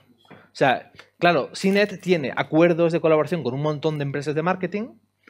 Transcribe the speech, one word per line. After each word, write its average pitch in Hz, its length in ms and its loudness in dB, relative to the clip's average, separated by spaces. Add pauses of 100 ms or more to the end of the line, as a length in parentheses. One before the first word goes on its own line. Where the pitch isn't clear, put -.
(300)
O - 280 -20
sea, 123 340 0 (280)
claro, 165 360 2
cinet 196 460 0
tiene 160 340 -2
acuerdos 165 560 2
de 165 80 -2
colaboración 156 440 2
con 120 100 -2
un 139 80 -4
montón 151 360 -2
de 147 60 -4
empresas 143 320 -6
de 156 60 -2
marketing 185 560 -4 (320)